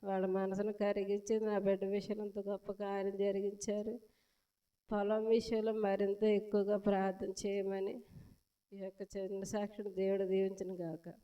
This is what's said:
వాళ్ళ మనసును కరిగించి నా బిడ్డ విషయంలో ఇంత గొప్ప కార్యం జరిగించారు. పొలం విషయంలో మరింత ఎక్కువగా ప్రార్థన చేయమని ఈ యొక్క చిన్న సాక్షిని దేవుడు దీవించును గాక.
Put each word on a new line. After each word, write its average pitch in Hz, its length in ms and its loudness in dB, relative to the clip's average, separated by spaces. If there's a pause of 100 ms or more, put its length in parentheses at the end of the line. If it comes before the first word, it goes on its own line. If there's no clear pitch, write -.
వాళ్ళ 190 220 0
మనసును 190 480 0
కరిగించి 202 640 2
నా 214 200 2
బిడ్డ 196 260 4
విషయంలో 202 400 -2
ఇంత 202 140 -6
గొప్ప 202 320 -4
కార్యం 196 440 -2
జరిగించారు. 202 840 0 (920)
పొలం 214 340 2
విషయంలో 220 480 2
మరింత 202 500 2
ఎక్కువగా 208 540 4
ప్రార్థన 196 540 0 (140)
చేయమని 196 580 -2 (720)
ఈ 202 40 -16
యొక్క 190 400 -10
చిన్న 196 260 -4
సాక్షిని 208 460 -2
దేవుడు 190 340 2
దీవించును 190 520 2
గాక. 165 340 -6 (140)